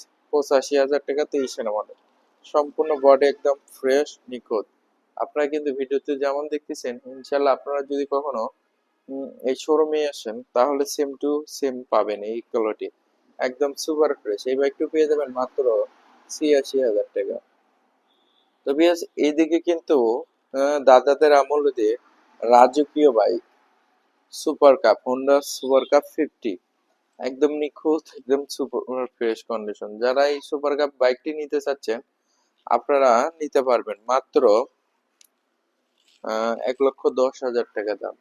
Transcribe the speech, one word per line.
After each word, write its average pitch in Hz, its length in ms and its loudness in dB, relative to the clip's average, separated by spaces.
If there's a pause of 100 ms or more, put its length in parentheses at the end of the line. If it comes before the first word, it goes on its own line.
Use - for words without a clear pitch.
(320)
পঁচাশি 143 460 0
হাজার 139 300 0
টাকাতে, 147 300 -4
এশিয়ান 127 380 -6
মডেল। - 240 -8 (440)
সম্পূর্ণ 151 480 -2 (100)
বডি 135 240 6
একদম 139 300 0 (200)
ফ্রেশ, 135 440 0 (100)
নিখুঁত। 117 360 -6 (500)
আপনারা 147 320 -4
কিন্তু 147 260 -4
ভিডিওতে 135 440 -4
যেমন 139 300 -4
দেখতেছেন, 147 580 -10
ইনশাল্লাহ 135 480 -2
আপনারা 143 280 -6
যদি 139 300 -6
কখনো, 135 380 -4 (600)
উম, 135 200 -10 (120)
এই 131 140 -2
শোরুমে 151 520 0
আসেন, 117 360 -12 (100)
তাহলে 139 300 0
same 139 380 -4
to 147 100 -2 (260)
same 127 220 -4 (100)
পাবেন 104 340 -2
এই 113 180 -8
কোয়ালিটি, 107 460 -4 (500)
একদম 135 360 -4
সুপার 151 400 -2
ফ্রেশ। 104 340 -8
এই 131 80 0
বাইকটিও 139 320 -2
পেয়ে 156 200 0
যাবেন 147 240 -2
মাত্র 127 540 0 (440)
ছিয়াশি 143 540 0
হাজার 104 300 0
টাকা। 98 240 -6 (1300)
তো 139 80 0
ভিউয়ার্স, 170 300 2 (120)
এইদিকে 151 440 0
কিন্তু, 151 640 0 (300)
আহ, 143 260 0
দাদাদের 139 540 6
আমল 139 380 2
দিয়ে 110 260 0 (440)
রাজকীয় 131 680 6
বাইক 104 320 2 (880)
সুপার 143 460 4
কাপ, 110 280 4
Honda 135 360 0
সুপার 131 500 0
কাপ 143 120 4 (120)
ফিফটি, 120 420 -4 (640)
একদম 135 320 -2
নিখুঁত, 151 520 -4 (140)
একদম 139 320 -4
সুপার 127 560 -6
ফ্রেশ 113 380 -6
কন্ডিশন। 107 560 -10
যারা 131 280 2
এই 143 140 -2
সুপার 143 360 -4
কাপ 143 220 0
বাইকটি 127 340 0
নিতে 147 280 -6
চাচ্ছেন, 131 380 -6 (640)
আপনারা 135 680 2 (100)
নিতে 143 200 0
পারবেন 110 360 0 (100)
মাত্র, 127 580 2 (1600)
আহ, 110 360 -4
এক 123 220 -4
লক্ষ 135 280 0
দশ 131 340 -2
হাজার 120 200 -2 (120)
টাকা 104 200 -4
দাম। 98 260 -12